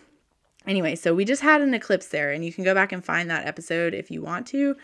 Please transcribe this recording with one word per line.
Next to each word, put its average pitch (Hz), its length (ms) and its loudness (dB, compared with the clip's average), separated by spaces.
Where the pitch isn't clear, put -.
Anyway, 180 280 0
so 170 200 2
we 190 100 2
just 269 180 0
had 302 180 6
an 269 140 2
eclipse 190 340 0
there, 147 220 -2
and 156 140 -4
you 170 80 -6
can 185 100 -8
go 185 100 4
back 190 200 2
and 180 120 -8
find 170 240 -2
that 165 180 -4
episode 165 480 -2
if - 180 -10
you 160 100 -8
want 170 240 -8
to, 277 380 0